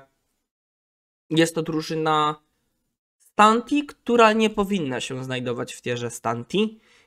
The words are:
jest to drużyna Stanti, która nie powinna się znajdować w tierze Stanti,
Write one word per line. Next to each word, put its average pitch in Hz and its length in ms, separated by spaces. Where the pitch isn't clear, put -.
jest 160 260
to 165 80
drużyna 156 720
Stanti, 233 640
która 233 480
nie 220 160
powinna 190 520
się 127 220
znajdować 127 500
w - 80
tierze 120 280
Stanti, 120 720